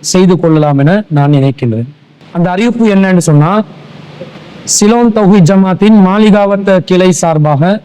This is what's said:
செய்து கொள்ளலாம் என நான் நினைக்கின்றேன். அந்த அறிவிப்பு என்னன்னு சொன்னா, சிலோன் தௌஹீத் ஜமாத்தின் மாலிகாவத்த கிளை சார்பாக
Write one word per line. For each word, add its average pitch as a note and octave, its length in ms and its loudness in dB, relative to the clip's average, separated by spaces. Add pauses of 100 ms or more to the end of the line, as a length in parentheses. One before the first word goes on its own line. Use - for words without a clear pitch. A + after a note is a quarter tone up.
செய்து F3+ 400 0
கொள்ளலாம் D3+ 380 0
என F3 300 0
நான் C#3+ 240 0
நினைக்கின்றேன். C3 540 -2 (460)
அந்த F3 180 -2
அறிவிப்பு A3+ 380 -2
என்னன்னு F#3+ 280 0
சொன்னா, E3 480 0 (1000)
சிலோன் A#3 480 0
தௌஹீத் G3+ 400 2
ஜமாத்தின் G3 540 2
மாலிகாவத்த G3+ 720 0
கிளை F#3 340 0
சார்பாக D#3+ 720 -2